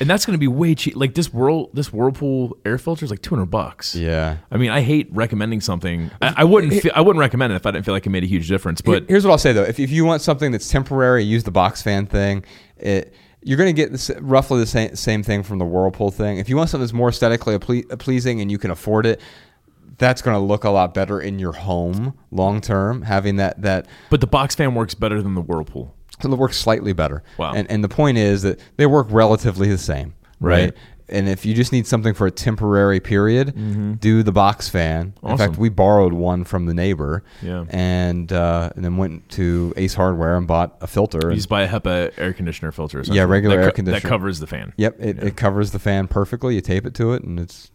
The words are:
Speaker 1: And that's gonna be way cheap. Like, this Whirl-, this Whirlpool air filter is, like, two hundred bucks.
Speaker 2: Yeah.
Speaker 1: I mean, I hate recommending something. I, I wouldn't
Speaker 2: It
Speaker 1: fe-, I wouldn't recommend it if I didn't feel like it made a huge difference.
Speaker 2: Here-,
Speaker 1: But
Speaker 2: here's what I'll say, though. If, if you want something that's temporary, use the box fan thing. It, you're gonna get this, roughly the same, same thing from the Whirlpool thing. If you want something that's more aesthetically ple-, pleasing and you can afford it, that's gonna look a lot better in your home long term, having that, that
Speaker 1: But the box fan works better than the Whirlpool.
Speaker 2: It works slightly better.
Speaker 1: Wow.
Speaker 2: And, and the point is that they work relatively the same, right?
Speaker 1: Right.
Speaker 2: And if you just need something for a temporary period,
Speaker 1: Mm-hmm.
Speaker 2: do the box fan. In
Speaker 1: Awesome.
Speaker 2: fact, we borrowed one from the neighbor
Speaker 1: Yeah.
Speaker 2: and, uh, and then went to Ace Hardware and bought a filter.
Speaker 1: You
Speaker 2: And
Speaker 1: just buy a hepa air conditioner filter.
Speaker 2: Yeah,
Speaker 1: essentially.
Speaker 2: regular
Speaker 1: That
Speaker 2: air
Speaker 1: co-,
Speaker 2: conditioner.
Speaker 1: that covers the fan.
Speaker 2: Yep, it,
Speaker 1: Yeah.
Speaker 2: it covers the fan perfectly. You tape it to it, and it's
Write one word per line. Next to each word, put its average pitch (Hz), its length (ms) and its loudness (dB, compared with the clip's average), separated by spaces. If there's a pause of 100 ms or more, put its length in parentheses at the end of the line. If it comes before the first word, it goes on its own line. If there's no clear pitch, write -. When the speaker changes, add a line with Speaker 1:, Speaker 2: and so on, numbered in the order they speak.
Speaker 1:
And 135 80 2
that's 196 160 2
gonna 185 140 -2
be 143 100 2
way 160 260 2
cheap. - 220 -4
Like, 131 160 -2
this 170 180 -2
Whirl-, 139 440 0
this 143 180 -6
Whirlpool 131 720 -2
air 113 140 -2
filter 165 260 -6
is, 127 60 -8
like, 101 100 -8
two - 140 -6
hundred 95 160 -2
bucks. - 440 -6
Speaker 2:
Yeah. 80 440 -2 (120)
Speaker 1:
I - 60 -4
mean, 117 140 2
I 131 100 0
hate 143 320 0
recommending 110 480 -2
something. 85 500 -4 (120)
I, - 160 0
I 156 60 6
wouldn't 175 280 6
Speaker 2:
It 196 120 2
Speaker 1:
fe-, 165 80 4
I 151 100 2
wouldn't 170 180 6
recommend 127 320 2
it 92 40 0
if 90 100 -4
I 107 40 2
didn't 98 140 -4
feel 107 80 -2
like 95 140 -2
it - 40 -2
made 92 140 0
a - 40 -2
huge 85 200 -2
difference. 87 340 -2
Speaker 2:
Here-, 107 180 4
Speaker 1:
But - 100 -10
Speaker 2:
here's 196 160 4
what 185 60 8
I'll 156 40 8
say, 143 160 4
though. 104 120 4
If, 113 140 -2
if 135 120 -2
you 160 160 2
want 165 160 2
something 147 300 0
that's - 180 -6
temporary, 131 520 2
use 107 220 0
the 101 60 -6
box 92 320 2
fan 101 240 -2
thing. 98 360 0 (360)
It, - 340 -2 (300)
you're 135 160 0
gonna 180 160 4
get 151 180 0
this, 131 180 -8 (120)
roughly 131 380 2
the 113 60 2
same, 113 300 -2
same 107 260 -2
thing 101 200 -2
from 98 160 -6
the 90 80 -2
Whirlpool 92 460 0
thing. 104 260 -4
If 101 100 -6
you 127 80 0
want 160 140 0
something 135 140 -2
that's 117 100 -6
more 120 160 2
aesthetically 117 480 0
ple-, 120 400 -4
pleasing 123 420 -2
and 101 100 -4
you 101 60 -2
can 98 140 -6
afford 107 340 0
it, 113 160 0 (800)
that's 127 240 2
gonna 107 180 2
look 101 240 0
a 107 60 2
lot 92 240 2
better 98 260 -2
in 98 180 -6
your 92 140 -4
home 92 640 -4 (160)
long 98 320 0
term, 107 400 -2
having 101 340 0
that, 98 240 -2
that 95 240 -2 (240)
Speaker 1:
But 143 140 4
the 127 40 2
box 139 280 0
fan 135 200 0
works 117 200 -2
better 107 260 -2
than 98 140 -2
the 90 80 -2
Whirlpool. 78 520 -6 (300)
Speaker 2:
It 131 40 -2
works 131 280 0
slightly 107 380 0
better. 73 280 -2 (140)
Speaker 1:
Wow. 80 180 -4
Speaker 2:
And, - 160 -4
and 104 140 0
the 98 40 -2
point 143 280 2
is 101 260 2
that 95 180 -2 (180)
they 147 80 6
work 135 240 4
relatively 107 580 4
the 101 80 2
same, 76 380 -6 (260)
right? 87 240 4
Speaker 1:
Right. 90 100 -2 (380)
Speaker 2:
And 98 160 0
if 95 160 -4
you 107 100 0
just 120 180 2
need 123 160 0
something 110 260 0
for 98 140 0
a - 20 2
temporary 101 720 2
period, 110 480 2
Speaker 1:
Mm-hmm. 107 460 -4
Speaker 2:
do 110 280 4
the 104 80 2
box 101 380 2
fan. 85 440 -2 (120)
In - 80 -8
Speaker 1:
Awesome. 131 60 0
Speaker 2:
fact, 98 200 0
we 113 100 2
borrowed 98 440 4
one 87 320 -2
from 87 220 -4
the 85 80 -2
neighbor 85 500 -2 (180)
Speaker 1:
Yeah. 90 260 -6
Speaker 2:
and, 90 640 -2
uh, 85 440 0
and 90 80 -6
then 87 120 -2
went 90 340 -4
to 87 460 0
Ace 95 180 -2
Hardware 87 420 2
and 90 100 -2
bought 85 340 0
a 82 60 -12
filter. 98 340 0
Speaker 1:
You 82 100 0
Speaker 2:
And 85 60 0
Speaker 1:
just 101 120 -4
buy 101 140 0
a 95 60 0
hepa 90 480 -2
air 92 160 -4
conditioner 82 380 -8
filter. 76 280 -10
Speaker 2:
Yeah, 67 40 -8
Speaker 1:
essentially. 95 240 2
Speaker 2:
regular 98 300 4
Speaker 1:
That 92 80 4
Speaker 2:
air 95 60 4
Speaker 1:
co-, - 40 -6
Speaker 2:
conditioner. 95 280 -2
Speaker 1:
that 90 60 -6
covers 95 300 -2
the 78 80 -10
fan. 50 300 -12
Speaker 2:
Yep, 107 240 0
it, 107 160 -4
Speaker 1:
Yeah. - 80 -10
Speaker 2:
it 98 120 -4
covers 101 360 0
the 101 80 -6
fan 98 260 0
perfectly. 117 480 -2
You 98 60 0
tape 90 260 -2
it - 80 -10
to 113 200 0
it, 123 100 -6
and 87 160 -8
it's - 340 -12